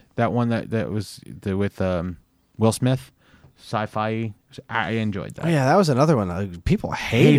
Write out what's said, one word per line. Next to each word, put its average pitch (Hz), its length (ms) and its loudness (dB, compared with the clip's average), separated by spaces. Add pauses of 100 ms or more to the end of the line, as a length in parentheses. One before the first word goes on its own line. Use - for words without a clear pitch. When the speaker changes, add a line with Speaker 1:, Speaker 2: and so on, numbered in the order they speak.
(180)
Speaker 1:
that 117 140 0
one 120 180 0
that, 113 200 -4
that 110 220 -4
was 104 340 -6
the, 95 320 -6
with, 101 240 -2
um, 90 360 -2 (420)
Will 110 120 4
Smith, 131 400 -2 (460)
sci-fi. 110 800 -4 (340)
I 110 220 -2
enjoyed 110 420 -4
that. - 120 -8
Speaker 2:
Oh, 165 40 0
yeah, 143 160 2
that 147 120 4
was 185 120 4
another 147 260 4
one. 98 140 0
Uh, 95 180 -4 (180)
people - 260 0
hated - 480 4